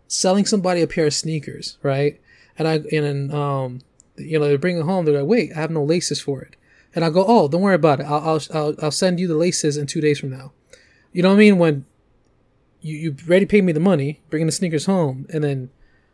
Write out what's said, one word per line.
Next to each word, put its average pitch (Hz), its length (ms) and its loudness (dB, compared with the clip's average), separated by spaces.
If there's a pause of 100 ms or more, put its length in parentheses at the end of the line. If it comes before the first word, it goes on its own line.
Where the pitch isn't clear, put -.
selling 190 380 0
somebody 180 360 0
a 156 60 2
pair 160 180 0
of 147 80 0
sneakers, 147 680 -8
right? 143 380 -2 (380)
And 160 100 -2
I, 160 60 0
and 151 320 -2
then, 139 260 -4
um, 135 500 -4 (360)
you 156 200 -4
know, 147 100 2
they 143 100 2
bring 175 200 -2
it 160 60 -2
home. 180 220 0
They're 147 140 2
like, 139 100 -2
"Wait, 214 260 2
I 156 40 -8
have 160 120 -4
no 156 120 -2
laces 156 360 0
for 135 220 -6
it." - 140 -20 (380)
And 165 120 -2
I 165 40 0
go, 175 160 2
"Oh, 208 220 4
don't 165 140 0
worry 196 140 2
about 151 260 2
it. - 20 -8
I'll, 147 160 -2
I'll, 160 220 -2 (120)
I'll, 151 280 -2
I'll 151 100 -2
send 180 280 0
you 185 80 -2
the 160 100 0
laces 160 400 0
in 147 100 -6
two 160 140 -6
days 147 180 2
from 143 100 -8
now." 131 220 -16 (600)
You 180 100 0
know 185 60 6
what 196 60 6
I 208 40 6
mean? 208 180 8
When 156 280 2 (960)
you, 156 160 -10
you 156 180 -6 (120)
already 185 180 4
paid 202 180 4
me 180 80 2
the 151 80 0
money, 156 500 0
bringing 160 180 -2
the 156 40 -2
sneakers 160 340 -2
home, 147 480 -2
and 156 100 -2
then 135 260 -4 (440)